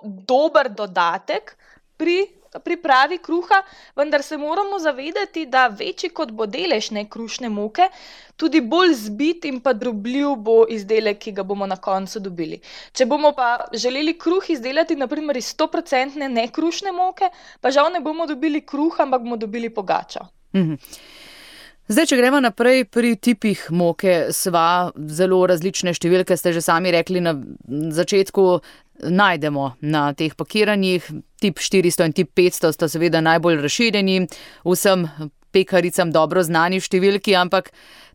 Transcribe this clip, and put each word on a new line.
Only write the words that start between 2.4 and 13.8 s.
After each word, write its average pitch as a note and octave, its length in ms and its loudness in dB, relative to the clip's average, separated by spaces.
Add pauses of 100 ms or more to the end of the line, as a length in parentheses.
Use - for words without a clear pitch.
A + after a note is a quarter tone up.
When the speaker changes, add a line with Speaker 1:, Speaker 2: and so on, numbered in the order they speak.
Speaker 1:
pripravi D#4+ 560 2
kruha, F4 400 0 (360)
vendar D4 280 0
se D4+ 140 -10
moramo F#4+ 420 -4
zavedati, D#4+ 640 -6
da B3+ 220 2
večji D#4+ 420 -6
kot D4 220 -6
bo A3 160 -6
delež B3 440 -4
nekrušne G#3+ 580 -10
moke, G#3+ 400 0 (480)
tudi D#4 240 2
bolj D#4+ 340 2
zbit A#3+ 500 -4
in C4 160 -6
pa C4 120 0
drobljiv A#3+ 640 -4
bo A3+ 300 4
izdelek, G#3+ 540 -2
ki A3 120 -12
ga G3 120 -6
bomo G3 240 -4
na F#3+ 100 -4
koncu F#3+ 420 -4
dobili. E3+ 420 -10 (320)
Če B3+ 120 2
bomo D4 300 2
pa B3 160 0 (220)
želeli C4 440 -2